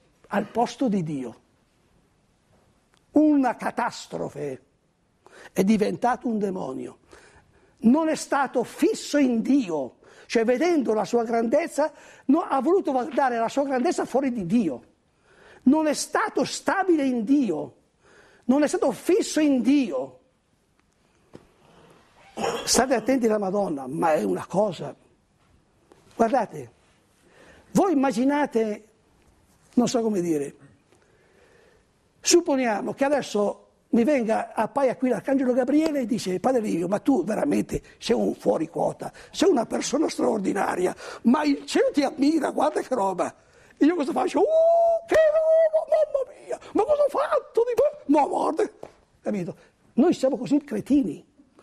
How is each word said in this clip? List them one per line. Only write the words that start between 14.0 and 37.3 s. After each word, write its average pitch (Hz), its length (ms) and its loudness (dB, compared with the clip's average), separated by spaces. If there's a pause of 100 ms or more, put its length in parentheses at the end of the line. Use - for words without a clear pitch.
fuori 269 260 -2
di 220 160 -6
Dio. 165 380 0 (800)
Non 311 240 4
è 285 80 0
stato 359 500 -2
stabile 359 600 0
in 247 200 -2
Dio, 196 520 0 (680)
non 269 180 2
è 294 40 4
stato 359 260 0
fisso - 480 0
in 277 220 2
Dio. 226 560 0 (2500)
State 262 300 2
attenti 233 320 0
alla 214 120 0
Madonna, 185 480 -4
ma 156 280 0
è 127 80 0
una 95 240 -4
cosa. 170 480 -4 (1200)
Guardate, 208 560 -2 (1000)
voi 370 200 2
immaginate, 262 960 0 (840)
non 240 120 4
so 233 160 -2
come 214 180 0
dire, 151 360 -2 (1600)
supponiamo 262 760 0
che 277 100 -2
adesso 220 540 -2 (320)
mi 233 140 4
venga, 220 500 0
appaia 233 420 -2
qui 254 140 -2
l'Arcangelo 262 420 0
Gabriele 285 480 0
e 233 60 -4
dice: 185 340 -4
"Padre 254 200 2
Livio, 185 280 -2
ma 202 100 -2
tu 233 260 0
veramente 202 580 -2 (160)